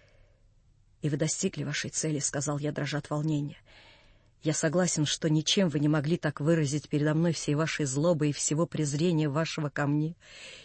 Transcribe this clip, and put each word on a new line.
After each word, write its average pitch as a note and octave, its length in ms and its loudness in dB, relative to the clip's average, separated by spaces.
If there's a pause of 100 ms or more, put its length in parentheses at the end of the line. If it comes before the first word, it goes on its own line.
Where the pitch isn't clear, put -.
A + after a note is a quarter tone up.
(1000)
"И D3+ 80 -2
вы D3 80 0
достигли D#3 460 -2
вашей C#3 260 -4
цели", — D#3 300 -2
сказал C#3+ 400 -2
я, D3 120 -2
дрожа D3 280 -4
от - 100 -8
волнения. D3+ 480 -2 (840)
"Я D3+ 120 0
согласен, E3 520 2
что - 240 0
ничем D#3 380 4
вы D3+ 120 0
не D3 100 4
могли D3+ 280 2
так D3+ 220 -2
выразить D3+ 480 2
передо D3+ 260 2
мной E3 200 2
всей - 220 -2
вашей D#3 300 -2
злобы D3 440 2
и C#3+ 40 0
всего D3+ 320 0
презрения D#3 640 0
вашего D3+ 400 -2
ко D3 180 -2
мне D3+ 300 0 (500)